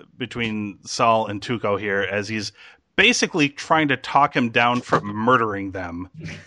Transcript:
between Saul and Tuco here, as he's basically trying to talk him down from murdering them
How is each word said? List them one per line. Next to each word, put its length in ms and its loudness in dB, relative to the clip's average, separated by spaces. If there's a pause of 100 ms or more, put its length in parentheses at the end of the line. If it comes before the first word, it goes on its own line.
(180)
between 680 -6
Saul 420 2
and 140 -6
Tuco 380 -2
here, 300 0
as 200 -2
he's 220 -6 (440)
basically 520 2
trying 420 0
to 80 0
talk 380 2
him 140 0
down 320 2
from 240 0
murdering 640 0
them 380 -10 (380)